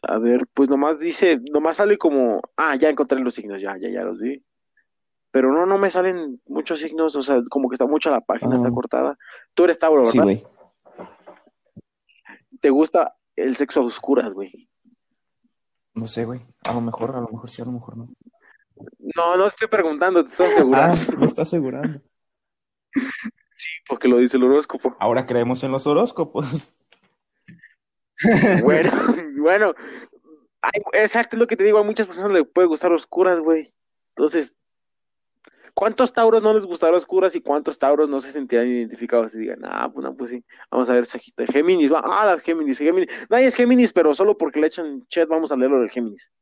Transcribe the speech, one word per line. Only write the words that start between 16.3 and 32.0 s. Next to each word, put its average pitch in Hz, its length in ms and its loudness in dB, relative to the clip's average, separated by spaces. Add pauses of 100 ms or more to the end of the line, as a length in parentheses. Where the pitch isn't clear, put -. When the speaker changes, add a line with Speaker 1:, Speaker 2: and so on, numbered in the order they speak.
Speaker 2:
A - 100 -4
lo 120 60 -4
mejor, 117 340 -6
a 127 60 -8
lo 117 80 -8
mejor 113 220 -14
sí, - 120 -14
a - 20 -12
lo 123 80 -10
mejor 120 240 -14
no. 117 120 -16 (1080)
Speaker 1:
No, 175 200 2
no 190 80 4
te 208 60 2
estoy - 180 -6
preguntando, 175 560 2
te 131 60 -8
estoy 180 160 2
asegurando. 143 500 4 (120)
Speaker 2:
Ah, - 100 -4
me - 80 4
está - 160 -2
asegurando. 147 580 -4 (920)
Speaker 1:
Sí, - 760 -10 (200)
porque 123 200 -2
lo 123 100 4
dice 127 180 2
el 127 80 2
horóscopo. 135 540 0
Speaker 2:
Ahora 120 280 -2
creemos 120 360 -2
en 135 80 -6
los 135 160 -4
horóscopos. 151 880 -2 (1900)
Speaker 1:
Bueno, 156 280 4
<laughs> 156 500 -4
bueno. 180 340 2 (880)
Ay, - 180 -4 (140)
exacto, 220 420 0
es 226 40 -4
lo 240 60 4
que - 100 -4
te 190 80 0
digo, 208 140 6
a 208 60 4
muchas 214 220 -2